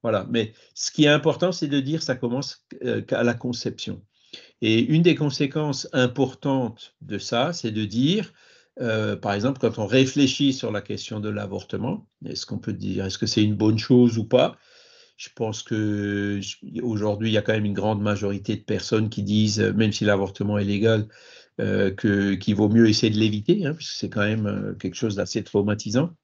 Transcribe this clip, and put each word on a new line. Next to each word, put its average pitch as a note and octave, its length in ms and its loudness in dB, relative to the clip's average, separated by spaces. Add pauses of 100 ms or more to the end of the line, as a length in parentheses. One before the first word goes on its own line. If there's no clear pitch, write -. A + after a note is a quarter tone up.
voilà. G2+ 260 0
Mais A2 240 -2 (220)
ce - 160 -6
qui D3+ 140 4
est D3 40 6
important, D3+ 420 2
c'est E3+ 160 -4
de C#3 120 0
dire D3 200 -2
que - 60 -6
ça B2+ 100 -2
commence, B2+ 500 -6 (200)
euh, A2 160 -2
qu'à - 220 -2
la A#2+ 100 2
conception. A#2+ 680 -8 (600)
Et A2+ 180 4
une D#3 220 4
des E3 140 6
conséquences C#3+ 800 -2
importantes B2+ 1080 -2
de G#2 160 -8
ça, C3 360 -2
c'est A#2 180 -6
de G#2+ 140 -4
dire, C#3 480 0 (480)
euh, G#2+ 340 -2
par G2+ 180 -4
exemple, B2+ 260 -2
quand A2+ 180 0
on G#2+ 100 -2
réfléchit C3 680 4
sur A#2 180 -6
la G#2 100 -4
question G#2 380 -10
de G#2 100 -6
l'avortement, G#2 760 -6 (180)
est-ce - 200 -8
qu'on - 140 -8
peut G#2+ 140 -6
dire, G2 320 -4
est-ce F#2+ 120 -6
que A2 100 -2
c'est G#2+ 160 2
une G#2+ 120 2
bonne A2 240 4
chose A#2+ 380 6
ou G#2+ 80 -2
pas ? - 320 2 (640)
Je - 140 -18
pense A2 300 -6
que G2+ 760 -2
j-, - 420 -10
aujourd'hui, G#2+ 480 -2
il - 20 2
y G#2+ 60 4
a - 20 0
quand A2 120 0
même G#2+ 120 0
une G2+ 80 -2
grande G#2 300 0
majorité G2+ 520 -2
de - 60 -10
personnes A2 480 0
qui G2+ 140 -4
disent, G#2+ 360 2
euh, G2+ 140 2
même G#2+ 180 2
si G#2 140 -2
l'avortement G2+ 540 0
est G2+ 40 0
légal, G#2+ 440 2 (520)
euh, G2+ 300 2
que, G2+ 460 2
qu'il G2+ 180 -2
vaut G#2 160 4
mieux A#2 180 8
essayer G#2+ 240 4
de G#2+ 60 0
l'éviter, A2+ 480 2
hein, D3 80 -2
puisque - 200 -12
c'est G2 160 -6
quand G#2 120 -2
même, G#2+ 240 0
euh, G2+ 300 -4
quelque F#2+ 180 -6
chose G#2+ 220 -4
d'assez G#2 280 -4
traumatisant. G#2 680 0 (120)